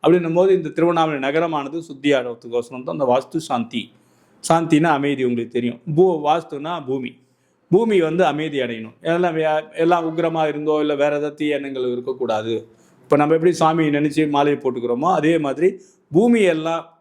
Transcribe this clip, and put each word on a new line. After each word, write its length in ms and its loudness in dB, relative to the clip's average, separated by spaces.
அப்படின்னும் 300 4
போது 200 4
இந்த 140 -2
திருவண்ணாமலை 500 0
நகரமானது 600 -2
சுத்தி 340 -2
ஆடுறதுக்கோசரம் 720 -4
தான் 120 -6
அந்த 80 -2
வாஸ்து 320 0
சாந்தி. 460 -4
சாந்தின்னா 460 2
அமைதி, 340 0
உங்களுக்கு 280 -4
தெரியும். 280 -4
பூ-, 280 2
வாஸ்துன்னா 640 -4
பூமி. 260 -6
பூமி 300 4
வந்து 240 2
அமைதி 360 -2
அடையணும். 420 -6
எல்லாம் 340 0
வே-, 380 -2
எல்லாம் 320 2
உக்கிரமா 400 -2
இருந்தோ 340 -2
இல்ல 140 0
வேற 220 0
ஏதாவது 180 -4
தீய 220 -2
எண்ணங்கள் 360 -4
இருக்கக்கூடாது. 600 -4
இப்ப 160 2
நம்ம 180 4
எப்படி 240 2
சாமியை 340 2
நினைச்சு 380 0
மாலையை 300 2
போட்டுக்கிறோமோ, 520 -2
அதே 260 2
மாதிரி 300 0
பூமி 300 4
எல்லாம் 420 0